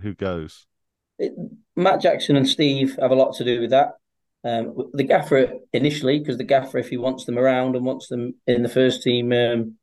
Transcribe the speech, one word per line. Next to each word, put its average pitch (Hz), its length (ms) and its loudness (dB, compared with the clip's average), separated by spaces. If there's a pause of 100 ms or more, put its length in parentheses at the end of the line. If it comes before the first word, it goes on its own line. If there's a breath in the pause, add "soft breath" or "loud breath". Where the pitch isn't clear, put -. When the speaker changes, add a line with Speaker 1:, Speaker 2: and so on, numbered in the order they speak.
Speaker 1:
who 101 120 -8
goes? 85 520 -8 (520)
Speaker 2:
It, - 140 -4 (440)
Matt 185 260 2
Jackson 156 340 2
and 135 100 4
Steve 135 540 0
have 131 100 4
a 131 60 6
lot 131 200 4
to 120 80 -6
do 120 180 0
with 117 80 -4
that. 110 240 2 (500)
Um, 117 480 -6
the 139 120 -2
gaffer 135 480 0 (200)
initially, 143 480 0
'cause 135 160 -6
the 123 80 -8
gaffer, 135 340 0
if 120 100 -6
he 131 80 -8
wants 127 300 -6
them 120 120 -4
around 127 380 2
and 123 100 -4
wants 131 220 -6
them 123 260 -6 (140)
in 120 160 2
the 120 40 -2
first 131 340 2
team, 123 300 0
um, 120 500 0